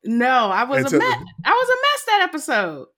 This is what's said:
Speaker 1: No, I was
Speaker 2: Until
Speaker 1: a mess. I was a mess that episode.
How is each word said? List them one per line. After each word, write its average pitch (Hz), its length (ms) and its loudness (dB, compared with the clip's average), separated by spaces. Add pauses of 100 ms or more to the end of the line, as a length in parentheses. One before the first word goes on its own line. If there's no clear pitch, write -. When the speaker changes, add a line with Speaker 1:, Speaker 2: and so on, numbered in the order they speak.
Speaker 1:
No, 233 240 0 (220)
I 202 140 0
was 269 200 0
Speaker 2:
Until 277 160 2
Speaker 1:
a - 20 0
mess. 494 200 0 (240)
I 262 60 2
was 494 160 2
a 508 120 0
mess 571 280 0
that 415 200 2
episode. 208 580 -4 (120)